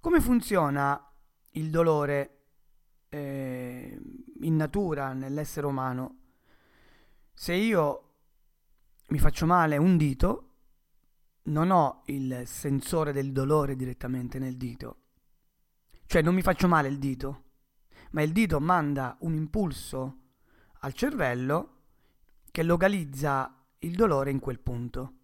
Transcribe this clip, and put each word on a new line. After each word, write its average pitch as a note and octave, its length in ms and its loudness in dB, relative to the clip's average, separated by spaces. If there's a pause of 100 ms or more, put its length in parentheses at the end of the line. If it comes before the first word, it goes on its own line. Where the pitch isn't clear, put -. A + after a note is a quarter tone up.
(160)
Come D#4 120 6
funziona C#3+ 840 0 (440)
il D#3 140 -4
dolore, D3 720 0 (680)
eh, C3 880 -10 (440)
in D#3+ 120 2
natura D#3 560 0
nell'essere C#3+ 560 -6
umano? C3 520 -4 (1120)
Se - 200 -6
io F#3 600 0 (960)
mi D3+ 100 0
faccio D#3 260 6
male E3 300 4
un F3 220 6
dito, D3+ 540 2 (960)
non D#3 220 0
ho E3 360 2
il C3 400 -6
sensore D3 680 -2
del C3+ 220 -4
dolore C#3 420 2
direttamente B2+ 640 -6
nel C3 160 -6
dito. B2 460 -12 (1040)
Cioè, E3 160 2
non E3+ 120 4
mi F#3 80 2
faccio F3+ 280 2
male D#3 180 4
il C#3 100 -4
dito, C3+ 460 -6 (680)
ma D3+ 100 -2
il D#3 100 2
dito E3 300 2
manda C#3+ 580 0
un E3 140 -4
impulso D3+ 880 -4 (600)
al C3+ 140 -8
cervello D3 880 -2 (720)
che D#3+ 120 -2
localizza D3+ 1000 0 (140)
il E3+ 180 -6
dolore C#3+ 340 2
in C3+ 80 -2
quel B2+ 220 -8
punto. B2 640 -6